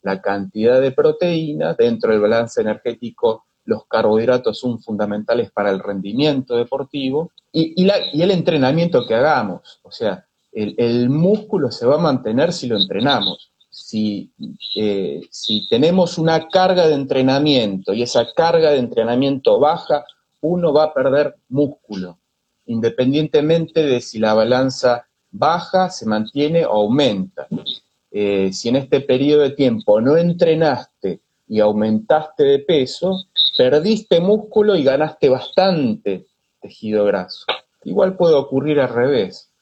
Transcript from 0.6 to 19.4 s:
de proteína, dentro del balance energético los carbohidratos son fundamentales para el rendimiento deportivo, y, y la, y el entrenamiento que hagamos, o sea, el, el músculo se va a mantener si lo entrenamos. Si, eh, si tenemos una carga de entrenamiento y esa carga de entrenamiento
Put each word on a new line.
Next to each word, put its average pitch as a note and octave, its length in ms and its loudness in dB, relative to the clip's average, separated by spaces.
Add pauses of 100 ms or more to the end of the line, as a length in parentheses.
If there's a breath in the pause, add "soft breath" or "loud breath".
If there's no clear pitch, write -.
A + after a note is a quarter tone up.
de C3+ 120 0
proteína, D#3+ 800 -2
dentro A2+ 380 0
del G#2+ 80 2
balance A2+ 400 0
energético A2 840 -4 (200)
los A2 220 -4
carbohidratos A2+ 760 0
son A#2 200 -4
fundamentales G#2+ 720 -4
para G#2 180 -2
el F#2+ 120 -2
rendimiento A#2+ 760 -2
deportivo, C3+ 760 -4 (200)
y, E3 300 0
y - 20 4
la, G3+ 120 4 (180)
y D#3 80 0
el G3 80 2
entrenamiento E3 760 2
que A2+ 80 -2
hagamos, A#2 680 -2
o - 80 -20
sea, G2+ 340 -6 (280)
el, G#2+ 260 -6
el A#2+ 320 2
músculo E3 600 0
se - 140 -10
va C#3 120 4
a - 20 0
mantener C#3 560 0
si - 120 -8
lo A2+ 120 -2
entrenamos. G2 720 -2 (200)
Si, G#2+ 600 -6 (440)
eh, G2 460 -2 (100)
si - 380 -6
tenemos E3+ 500 2
una E3 300 0
carga F#3 400 4
de D3+ 60 4
entrenamiento C3 1000 0
y A2+ 100 -2
esa A#2+ 320 0
carga E3 380 2
de C#3+ 60 2
entrenamiento A#2+ 840 0